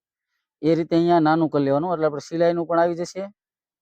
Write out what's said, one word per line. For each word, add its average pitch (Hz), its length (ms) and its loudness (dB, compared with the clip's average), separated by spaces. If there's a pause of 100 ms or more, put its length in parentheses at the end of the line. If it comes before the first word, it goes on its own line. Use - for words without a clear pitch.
(600)
એ 160 160 2
રીતે 170 200 -4
અહીંયા 170 300 4
નાનું 160 260 0
કરી 143 140 0
લેવાનું. 151 260 0
એટલે 156 140 0
આપણે 147 220 -6
સિલાઈનું 170 400 0
પણ 165 140 2
આવી 170 180 -2
જશે 185 200 -10
અને 202 80 -12 (520)